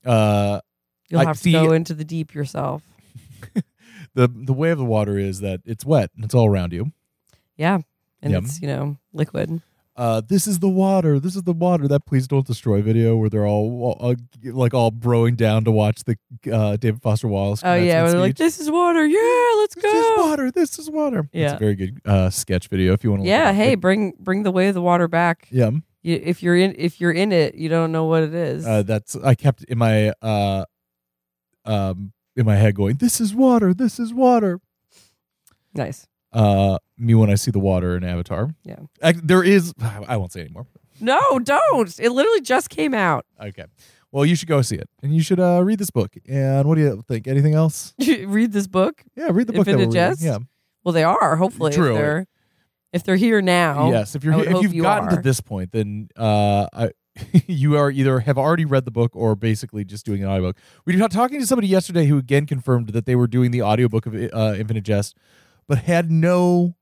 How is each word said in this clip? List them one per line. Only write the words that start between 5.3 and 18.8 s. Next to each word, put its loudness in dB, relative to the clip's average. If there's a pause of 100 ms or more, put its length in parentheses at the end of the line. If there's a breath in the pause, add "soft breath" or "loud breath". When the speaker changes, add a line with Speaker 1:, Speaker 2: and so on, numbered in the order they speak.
Speaker 1:
that -6
it's -12
wet 0
and -12
it's -6
all 6
around 0
you. -6 (640)
Speaker 2:
Yeah. 0 (440)
And -4
Speaker 1:
Yep. -2
Speaker 2:
it's, -8
you -6
know, -6 (160)
liquid. -6 (360)
Speaker 1:
Uh, 0
"This -2
is -2
the 0
water. 2
This -4
is -8
the -2
water." 0
That 0
"Please 0
Don't 0
Destroy" 0
video 2
where 0
they're 0
all, -2
uh, 0 (300)
like, 0
all 2
broing 2
down 2
to 2
watch 0
the, -4 (360)
uh, 0
David -2
Foster -2
Wallace -2
Speaker 2:
Oh, 2
yeah. 2 (260)
Speaker 1:
commencement 4
Speaker 2:
They're 2
like, 2
Speaker 1:
speech. -6
Speaker 2:
"This 0
is -4
water. 2